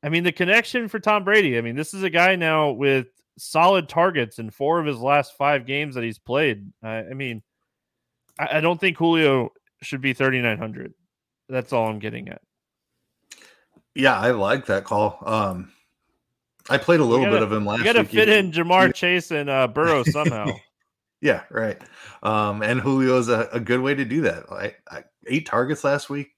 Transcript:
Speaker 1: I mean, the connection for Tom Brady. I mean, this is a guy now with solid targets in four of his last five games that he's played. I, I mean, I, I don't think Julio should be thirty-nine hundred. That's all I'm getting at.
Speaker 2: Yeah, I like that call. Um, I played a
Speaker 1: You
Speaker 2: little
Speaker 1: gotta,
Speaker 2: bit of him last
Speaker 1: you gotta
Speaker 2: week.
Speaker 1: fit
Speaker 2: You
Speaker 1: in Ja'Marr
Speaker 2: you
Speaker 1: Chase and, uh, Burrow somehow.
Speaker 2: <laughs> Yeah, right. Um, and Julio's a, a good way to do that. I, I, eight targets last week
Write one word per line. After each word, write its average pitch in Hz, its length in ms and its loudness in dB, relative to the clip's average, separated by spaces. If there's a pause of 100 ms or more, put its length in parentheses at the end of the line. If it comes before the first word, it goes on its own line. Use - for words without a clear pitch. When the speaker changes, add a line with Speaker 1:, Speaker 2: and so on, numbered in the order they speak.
Speaker 1:
I 139 60 -6
mean, 170 140 0
the 180 80 0
connection 226 560 0
for 214 120 -6
Tom 208 240 0
Brady. 190 340 2
I 117 40 0
mean, 117 140 -6
this 151 180 -6
is 190 100 -6
a 185 60 -2
guy 175 260 4
now 156 360 2
with 131 360 0 (300)
solid 175 520 2
targets 165 500 0
in 110 120 -10
four 160 280 0
of 156 60 -4
his 139 140 -4
last 139 380 0
five 139 280 0
games 139 300 -6
that 120 80 -4
he's 113 160 -8
played. 120 520 -2 (120)
I, 110 140 -8
I 110 160 -10
mean, 123 280 -10 (960)
I, - 180 -4
I 156 40 -6
don't 170 180 0
think 185 180 0
Julio 160 560 2 (280)
should 135 200 -10
be 131 120 0
thirty-nine 123 440 0
hundred. - 360 -10 (560)
That's 127 220 -6
all 113 160 0
I'm 107 120 -6
getting 113 300 -10
at. - 120 -16 (1500)
Speaker 2:
Yeah, 135 240 4
I 117 120 4
like 113 340 0
that 98 180 0
call. 104 420 0
Um, 98 460 -2 (1000)
I 139 80 2
played 165 220 4
a 147 40 4
Speaker 1:
You 117 60 2
Speaker 2:
little 127 160 4
Speaker 1:
gotta, - 120 2
Speaker 2:
bit 113 60 4
of 104 80 -2
him 107 140 -2
last 107 140 -2
Speaker 1:
you 147 60 -2
gotta 233 160 4
Speaker 2:
week. - 80 -2
Speaker 1:
fit 214 180 4
Speaker 2:
You 214 80 6
Speaker 1:
in 190 160 2
Ja'Marr 175 360 4
Speaker 2:
you - 60 2
Speaker 1:
Chase 180 380 -2
and, 147 180 -4
uh, 135 180 2
Burrow 147 360 2
somehow. 143 480 0
Speaker 2:
<laughs> - 40 -6 (680)
Yeah, 147 280 0
right. 110 320 -6 (400)
Um, 107 400 -2
and 117 200 0
Julio's 127 480 2
a, 113 220 0
a 120 80 -4
good 120 200 0
way 135 160 0
to 139 100 -4
do 135 180 -2
that. 85 280 -4
I, 95 240 -8 (160)
I, 76 140 -16 (200)
eight 147 220 -4
targets 127 360 -2
last 143 240 -2
week 143 300 -10